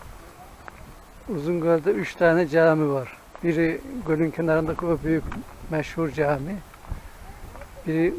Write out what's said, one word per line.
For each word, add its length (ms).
Uzungöl'de 640
üç 240
tane 320
cami 460
var. 240
Biri 380
gölün 240
kenarındaki 540
o 180
büyük 200
meşhur 400
cami. 460
Biri 320